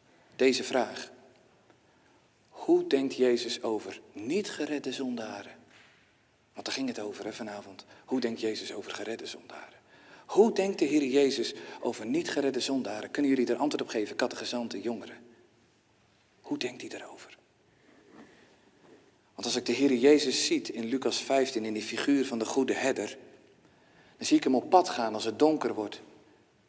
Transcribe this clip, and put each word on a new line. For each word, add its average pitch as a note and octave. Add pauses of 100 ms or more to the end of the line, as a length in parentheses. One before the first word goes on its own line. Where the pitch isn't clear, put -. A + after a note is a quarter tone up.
(360)
Deze C3
vraag. - (1400)
Hoe F3
denkt C3+
Jezus A#2+
over G#2 (100)
niet D#3+
geredde D3
zondaren? A2+ (920)
Want -
daar -
ging C3+
het A#2
over, G2+
hè, A2
vanavond. G2+ (200)
Hoe C3
denkt A#2
Jezus G2+
over F#2+
geredde G#2
zondaren? - (460)
Hoe G#3+
denkt F#3+
de E3
Heer C#3+
Jezus C3 (260)
over A#2
niet D3
geredde C3+
zondaren? A2
Kunnen C#3+
jullie B2+
er A#2
antwoord D3
op C3
geven, G#2+
catechizanten, A#2
jongeren? A2+ (1200)
Hoe C#3+
denkt -
hij -
daarover? - (2000)
Want A#2
als A#2+
ik B2
de A#2+
Heer C3+
Jezus C#3
ziet D3+
in A#2
Lucas B2+
vijftien, B2+
in A2
die G#2+
figuur C3
van A#2+
de A2
goede B2+
herder, G#2 (1000)
dan -
zie D3+
ik D#3
hem C3
op A#2+
pad F3+
gaan A2+
als G#2+
het A2
donker D3
wordt. G#2 (680)